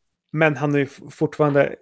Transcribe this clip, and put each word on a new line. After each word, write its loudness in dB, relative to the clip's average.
Men 2
han -2
har 2
ju 2
f-, -10
fortfarande 0